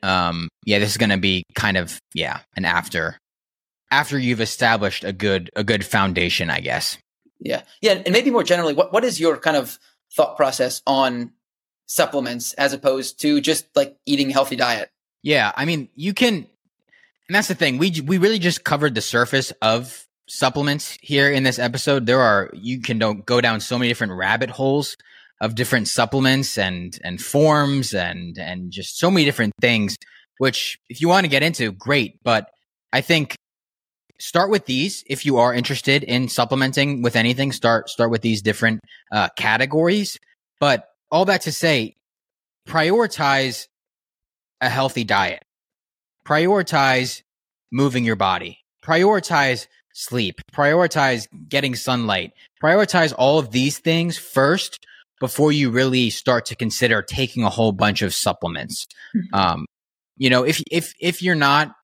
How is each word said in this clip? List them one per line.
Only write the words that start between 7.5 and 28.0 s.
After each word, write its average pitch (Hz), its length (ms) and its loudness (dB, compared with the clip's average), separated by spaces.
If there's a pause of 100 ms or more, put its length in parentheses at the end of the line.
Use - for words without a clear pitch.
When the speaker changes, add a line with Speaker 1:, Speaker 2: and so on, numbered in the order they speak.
Speaker 2:
Yeah. 208 140 2 (100)
And 180 80 -2
maybe 247 180 2
more 233 140 2
generally, 170 300 2
what, 143 180 0
what 220 120 2
is 214 140 -2
your 156 200 2
kind 156 180 0
of 127 220 -4 (360)
thought - 220 2
process 131 500 0
on 127 460 0 (540)
supplements 123 680 -2
as 139 180 0
opposed 135 500 -2
to 147 180 2
just, 156 340 -2
like, 139 220 0 (100)
eating 139 240 0
a - 20 -4
healthy 135 240 0
diet? 120 340 -2 (320)
Speaker 1:
Yeah. 131 340 2
I 135 80 -2
mean, 156 300 -4
you 180 200 -6
can, 233 200 2 (920)
and 175 60 -8
that's 208 140 2
the 185 60 -2
thing. 135 240 0
We 180 120 2
j-, 160 120 -4
we 175 160 0
really 208 200 2
just 170 260 -2
covered 147 300 0
the 110 60 -2
surface 120 520 0 (100)
of 117 440 -2 (220)
supplements 143 760 -2
here 139 280 2
in 139 120 2
this 127 160 2
episode. 123 480 0
There 127 140 4
are, 104 340 4
you 123 260 -8
can 113 180 -4
don't 107 280 -2
go 123 140 2
down 117 200 2
so - 180 -6
many 123 100 0
different 117 260 -2
rabbit 107 360 -2
holes 135 460 -2 (440)
of 110 160 -4
different 120 320 0
supplements 131 680 0
and, 90 460 -4
and 90 180 -8
forms 143 720 2
and, 87 460 -6